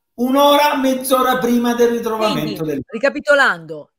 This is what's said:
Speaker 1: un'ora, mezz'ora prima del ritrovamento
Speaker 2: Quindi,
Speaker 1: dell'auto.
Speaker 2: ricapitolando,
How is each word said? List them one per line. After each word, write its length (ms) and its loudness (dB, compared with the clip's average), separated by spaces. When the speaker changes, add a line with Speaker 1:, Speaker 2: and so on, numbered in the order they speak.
Speaker 1:
un'ora, 640 2
mezz'ora 600 0
prima 380 0
del 140 4
ritrovamento 500 -2
Speaker 2:
Quindi, 200 -6
Speaker 1:
dell'auto. 320 -6
Speaker 2:
ricapitolando, 1080 -2